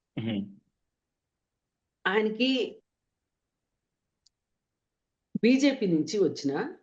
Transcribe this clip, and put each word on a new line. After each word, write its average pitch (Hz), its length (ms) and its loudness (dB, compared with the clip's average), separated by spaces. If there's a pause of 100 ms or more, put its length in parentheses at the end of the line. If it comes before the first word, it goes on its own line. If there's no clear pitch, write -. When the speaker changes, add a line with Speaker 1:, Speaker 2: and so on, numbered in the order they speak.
(200)
Speaker 1:
మ్మ్. 107 260 -4 (1600)
Speaker 2:
ఆయనకి 220 720 0 (2500)
బీజేపీ 262 440 4
నుంచి 160 320 0
వచ్చిన 165 640 -2